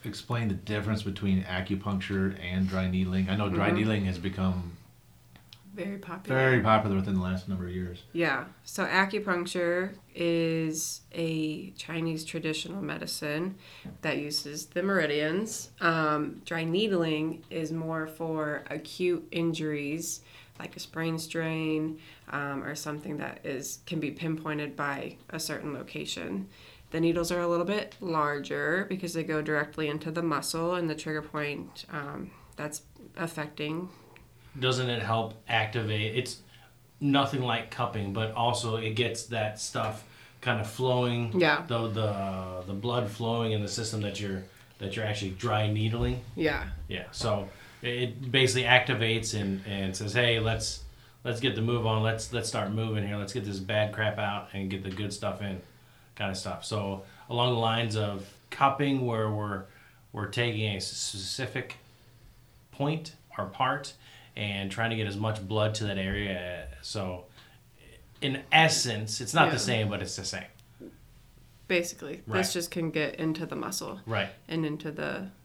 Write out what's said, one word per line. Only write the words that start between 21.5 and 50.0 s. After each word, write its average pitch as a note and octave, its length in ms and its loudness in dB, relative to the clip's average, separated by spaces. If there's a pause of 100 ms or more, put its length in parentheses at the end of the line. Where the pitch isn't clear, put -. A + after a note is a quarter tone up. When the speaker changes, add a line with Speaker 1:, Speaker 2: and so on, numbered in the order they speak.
Speaker 2:
um, C#3+ 320 -4
or D3+ 120 -6
something D3+ 440 -6
that - 260 -8
is, - 420 -6
can E3 140 -4
be C#3+ 100 -2
pinpointed D#3 680 -4
by C#3 400 -4 (140)
a D#3+ 100 -8
certain D3 340 -6
location. D3+ 760 -6 (420)
The D#3+ 100 -2
needles E3+ 320 2
are F3 80 0
a F3 80 0
little F3 180 2
bit G3+ 340 -2
larger D3 880 0
because F3+ 240 -4
they D#3+ 100 0
go D#3 180 0
directly D3+ 460 0
into D#3 220 -4
the E3+ 120 -2
muscle E3 520 0
and F3 140 0
the D#3 60 0
trigger D#3 280 -4
point, D3 680 -6
um, C#3+ 400 -8 (260)
that's - 260 -8 (340)
affecting. D#3+ 720 -6 (720)
Speaker 3:
Doesn't B2+ 300 2
it A#2 140 0
help A2+ 320 0 (140)
activate? A2 680 0
It's - 240 -4 (600)
nothing C#3 420 4
like A#2 280 0
cupping, G2+ 420 -2
but A2+ 200 0
also A#2 440 2
it A2 180 -2
gets A#2 320 0
that G#2+ 320 -2
stuff G#2+ 460 -4 (380)
kind A2+ 180 2
of G#2+ 100 -2
flowing. B2 720 2
Speaker 2:
Yeah. D3+ 260 6
Speaker 3:
The, A#2 220 0
the, G2 800 -2
the G2 80 -6
blood A2+ 360 0
flowing A#2 420 0
in G#2+ 100 2
the G2+ 60 -2
system G#2+ 340 -2
that G2+ 180 -4
you're, F#2+ 220 -2 (360)
that G2 180 -4
you're A2 100 -2
actually G#2 260 -2
dry G#2+ 380 2
needling. A#2 520 2 (140)
Speaker 2:
Yeah. D3+ 280 2 (240)
Speaker 3:
Yeah. F#2 240 -6
So G#2 360 0 (340)
it, B2 60 -2
it B2 440 -2
basically B2+ 320 6
activates A2+ 760 6
and, G2 280 0
and F#2+ 300 -2
says, G2+ 160 -4